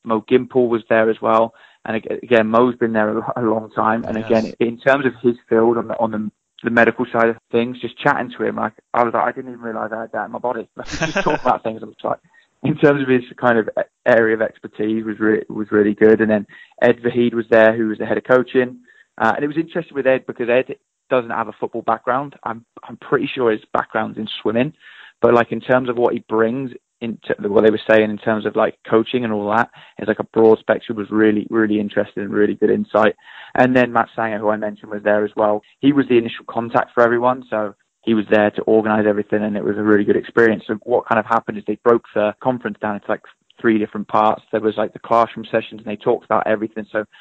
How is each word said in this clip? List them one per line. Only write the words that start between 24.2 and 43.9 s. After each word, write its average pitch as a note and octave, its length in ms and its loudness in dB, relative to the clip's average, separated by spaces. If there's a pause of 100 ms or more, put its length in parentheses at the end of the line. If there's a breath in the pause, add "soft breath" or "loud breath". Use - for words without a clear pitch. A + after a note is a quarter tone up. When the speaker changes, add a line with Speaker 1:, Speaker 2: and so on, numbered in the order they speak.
Speaker 1:
swimming, A#2+ 320 -2 (480 loud breath)
but, A#2+ 120 6
like, A#2+ 180 2
in A2+ 80 -6
terms B2+ 280 0
of A#2 80 -2
what A#2+ 160 2
he A#2 160 -6
brings A#2 420 0 (300)
into - 400 -6
what G#2 240 2
they G#2+ 60 6
were A2 100 2 (100)
saying A2 200 4
in G#2 80 -6
terms G#2+ 260 -2
of, G#2 100 -4
like, G#2+ 240 0 (100)
coaching A#2 360 0
and A2 80 -4
all G#2 240 -4
that, A#2 140 0 (260 loud breath)
it's, G#2 100 -12
like, G#2+ 120 -2
a - 60 -4
broad A2 340 4
spectrum, - 400 -4
was G2+ 120 -8
really, G#2+ 400 2
really G#2+ 300 0
interesting G#2 420 -4
and G2+ 100 -8
really G#2 220 2
good G#2+ 160 0
insight. G#2 460 0 (380 loud breath)
And B2+ 200 2
then B2 180 2
Matt A#2 220 0
Sanger, A2 240 -4
who G#2+ 120 -2
I G#2+ 60 0
mentioned, G#2+ 340 -8
was G#2 120 -10
there G#2 220 2
as G#2 100 -4
well. G#2+ 280 0 (180 soft breath)
He C#3 120 4
was C#3 160 2
the A#2+ 100 4
initial A2+ 280 -4
contact A#2 460 -4
for A#2+ 100 4
everyone, B2 460 2
so G#2+ 260 -4 (280)
he A#2 120 0
was G#2 160 0
there G#2 200 4
to - 120 -6
organise G#2+ 460 2
everything, G#2 340 0
and G#2 140 -4
it - 80 -6
was G#2 140 -4
a G#2+ 40 -4
really G#2 220 4
good G2+ 120 2
experience. A2+ 500 0
So A2 160 -4
what A#2+ 260 -2
kind A#2 100 0
of G#2+ 60 0
happened A2+ 320 -4
is G2+ 100 -12
they G#2+ 160 -6
broke A#2 220 2 (100)
the G#2 260 0
conference A#2+ 400 -4
down G#2 160 -4
into, - 140 -10
like, G#2 120 -6 (360)
three A2 200 2
different G#2+ 300 -6